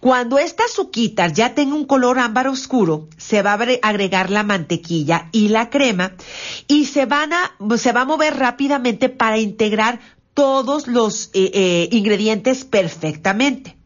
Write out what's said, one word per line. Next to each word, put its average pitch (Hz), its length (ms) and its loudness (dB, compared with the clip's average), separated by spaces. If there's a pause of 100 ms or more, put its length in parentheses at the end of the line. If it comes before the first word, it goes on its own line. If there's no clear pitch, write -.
Cuando 247 380 2
esta 339 260 0
azuquita 226 640 -2
ya 226 260 0
tenga 294 220 0
un 302 80 -2
color 247 340 2
ámbar 247 300 0
oscuro, 196 680 -2
se - 260 0
va 202 100 2
a 208 60 0
agre-, 247 220 0
agregar 196 480 0
la 208 140 0
mantequilla 170 880 -2
y 208 200 2
la 226 200 0
crema 190 440 0 (520)
y 294 200 4
se 269 200 0
van 294 260 0
a, 359 200 -2 (260)
se 240 140 2
va 240 80 2
a 254 40 2
mover 302 320 0
rápidamente 262 720 0
para 226 300 0
integrar 214 600 0 (340)
todos 269 540 0
los, 226 440 -2
eh, 190 220 2
eh, 175 380 2
ingredientes 214 720 0
perfectamente. 196 1200 -2